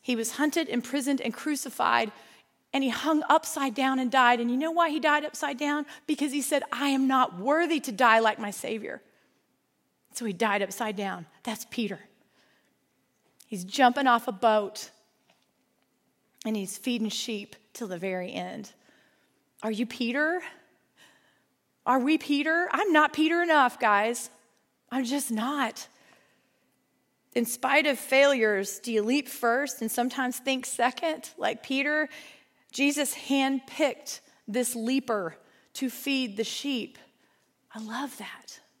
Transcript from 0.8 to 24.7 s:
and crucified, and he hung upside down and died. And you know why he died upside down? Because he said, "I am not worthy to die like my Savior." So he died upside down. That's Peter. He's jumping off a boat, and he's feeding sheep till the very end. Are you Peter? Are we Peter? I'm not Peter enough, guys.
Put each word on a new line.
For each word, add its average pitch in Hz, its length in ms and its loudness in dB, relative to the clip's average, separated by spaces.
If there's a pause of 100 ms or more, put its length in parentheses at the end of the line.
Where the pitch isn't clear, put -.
and 226 120 -4
crucified, 240 800 0 (600)
and 269 100 0
he 269 60 2
hung 302 400 2
upside 277 460 2
down 262 240 0
and 254 120 0
died. 247 300 6
And 240 100 0
you 254 60 0
know 311 140 -2
why 330 180 2
he 302 100 -2
died 294 280 2
upside 285 320 -6
down? 294 260 -2 (220)
Because 285 260 -2
he 285 80 -2
said, 277 320 0
"I 277 160 -2
am 269 180 2
not 254 320 2
worthy 302 420 2
to 247 120 -8
die 226 260 6
like 220 200 4
my 208 120 -6
Savior." 214 520 -8 (1120)
So 240 100 -10
he 208 80 -4
died 202 300 0
upside 202 340 -4
down. 185 300 -6 (160)
That's 220 260 -8
Peter. 202 320 -4 (1500)
He's 185 160 -8
jumping 247 440 2
off 233 200 4
a 254 60 -4
boat, 214 560 0 (1600)
and 220 100 -2
he's 190 220 -6
feeding 226 320 -2
sheep 208 440 -8 (200)
till 233 120 -8
the 180 120 -8
very 185 340 -4
end. - 400 -10 (920)
Are 220 80 -4
you 220 140 -2
Peter? 294 580 -2 (1400)
Are 254 140 2
we 294 180 2
Peter? 320 560 0
I'm 392 220 0
not 302 180 6
Peter 320 300 2
enough, 294 360 4
guys. 220 520 2 (600)